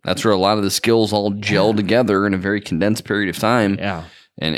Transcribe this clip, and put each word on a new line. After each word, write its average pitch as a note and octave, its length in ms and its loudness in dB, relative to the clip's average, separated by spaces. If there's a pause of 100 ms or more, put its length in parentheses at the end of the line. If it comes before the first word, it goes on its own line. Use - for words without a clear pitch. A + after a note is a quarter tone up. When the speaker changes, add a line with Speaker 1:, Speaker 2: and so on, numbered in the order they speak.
Speaker 1:
That's - 180 -2
where A2 100 4
a F#2+ 40 2
lot G2 200 2
of G2+ 60 0
the F#2+ 80 0
skills A2+ 420 2
all G#2 180 0
gel G2+ 400 0
Speaker 2:
Yeah. G#2+ 40 2
Speaker 1:
together G#2 500 2
in G2+ 80 0
a F#2+ 40 -2
very G2+ 240 -2
condensed G2 420 -2
period G2+ 260 -2
of E2+ 80 -6
time. G#2+ 380 2
Speaker 2:
Yeah. F2+ 300 -6 (340)
Speaker 1:
And D#2 180 -4